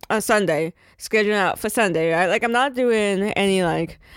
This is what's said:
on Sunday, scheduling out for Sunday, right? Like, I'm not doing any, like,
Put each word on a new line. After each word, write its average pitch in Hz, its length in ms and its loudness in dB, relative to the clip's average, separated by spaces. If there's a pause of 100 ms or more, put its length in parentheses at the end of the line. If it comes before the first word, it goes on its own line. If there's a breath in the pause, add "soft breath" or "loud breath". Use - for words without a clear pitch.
on 214 120 0
Sunday, 170 520 0 (240 soft breath)
scheduling 214 360 -2
out 190 260 0
for 214 100 -4
Sunday, 165 440 0
right? 175 140 2
Like, 208 160 0
I'm 233 100 -2
not 254 220 0
doing 214 480 0 (100)
any, 190 280 2
like, 165 380 -2 (180 loud breath)